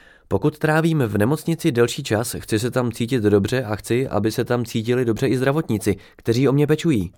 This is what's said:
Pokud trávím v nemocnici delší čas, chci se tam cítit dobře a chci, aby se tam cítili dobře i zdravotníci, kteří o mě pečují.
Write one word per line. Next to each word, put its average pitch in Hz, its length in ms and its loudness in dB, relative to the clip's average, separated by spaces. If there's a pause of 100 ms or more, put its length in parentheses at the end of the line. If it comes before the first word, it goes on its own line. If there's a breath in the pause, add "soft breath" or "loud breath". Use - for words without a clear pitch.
(320 loud breath)
Pokud 147 260 0
trávím 156 500 2
v 101 100 -2
nemocnici 156 540 0
delší 120 320 2
čas, 113 360 -2
chci 110 200 -2
se 117 120 -2
tam 123 200 -2
cítit 117 320 -2
dobře 104 400 2
a 104 120 -4
chci, 123 320 -2
aby 107 240 -2
se 120 140 -2
tam 120 200 -2
cítili 120 400 -2
dobře 113 220 0
i 123 100 0
zdravotníci, 127 600 -2 (180 loud breath)
kteří 120 340 2
o - 20 4
mě 143 160 2
pečují. 151 500 0